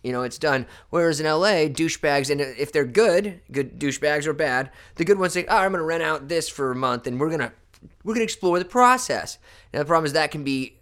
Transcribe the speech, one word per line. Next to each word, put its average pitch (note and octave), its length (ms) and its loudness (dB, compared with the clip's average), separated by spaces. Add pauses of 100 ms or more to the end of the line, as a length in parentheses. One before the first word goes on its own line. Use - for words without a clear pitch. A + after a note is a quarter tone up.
You B2 100 -4
know, B2 120 -2
it's B2 160 -8
done. C#3 260 0 (240)
Whereas E3 300 2
in D#3 80 0
L D#3 180 2
A, E3 240 4
douchebags, C#3+ 600 0
and C#3+ 100 0
if C3 300 -4
they're C#3+ 140 2
good, F#3 540 2 (120)
good C3+ 280 -6
douchebags D3 460 -2
or D#3 80 -2
bad, C#3 380 -2 (240)
the E3 100 -2
good G3 140 4
ones F3+ 140 0
say, F3 140 -2
"Oh, A3 100 4
I'm F#3+ 160 2
gonna E3+ 100 -2
rent E3 180 -2
out D3+ 260 -2
this E3 220 -2
for C3+ 220 -4
a B2 40 -2
month, B2+ 300 -2
and B2 140 -6
we're D#3 100 0
gonna, C#3 220 -4 (520)
we're G#3+ 120 -4
gonna A3+ 80 2
explore F3+ 340 0
the F3+ 80 -2
process." B3 720 2 (360)
And D3 80 -2
the C#3+ 40 -2
problem D#3+ 200 2
is C#3+ 80 0
that D3+ 180 0
can D3+ 140 -8
be C3+ 360 -4